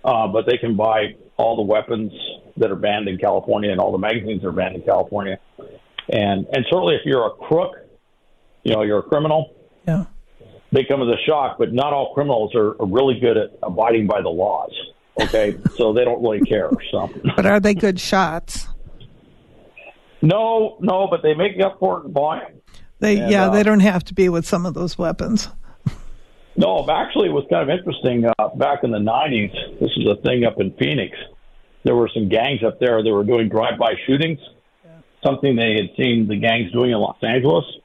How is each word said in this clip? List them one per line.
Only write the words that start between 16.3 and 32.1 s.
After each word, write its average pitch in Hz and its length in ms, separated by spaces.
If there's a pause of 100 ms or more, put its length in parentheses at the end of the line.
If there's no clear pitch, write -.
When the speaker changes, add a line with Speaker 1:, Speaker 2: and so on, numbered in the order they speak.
Speaker 1:
care. 95 280 (220)
So. 95 180 (260)
Speaker 2:
But 190 100
are 202 140
they 202 140
good 190 260
shots? 175 680 (1500)
Speaker 1:
No, 220 600
no, 190 280
but 170 140
they 156 100
make 180 280
up 190 180
for 185 200
it 156 60
and 170 80
buy 151 280
'em. - 120 (460)
Speaker 2:
They, 208 200
Speaker 1:
And, 202 120
Speaker 2:
yeah, 196 140
Speaker 1:
uh, 190 60
Speaker 2:
they 208 120
don't 214 160
have 185 260
to - 80
be 185 140
with 170 180
some 175 200
of 170 80
those 170 240
weapons. - 520 (1080)
Speaker 1:
No, 151 320
actually, 185 400
it - 20
was 143 180
kind 165 200
of 170 80
interesting. 127 480
Uh, 107 300
back 139 280
in 123 80
the 104 80
nineties, 113 520 (280)
this - 160
was - 240
a - 20
thing 127 220
up 113 160
in 95 140
Phoenix. 131 440 (680)
There 123 100
were 120 180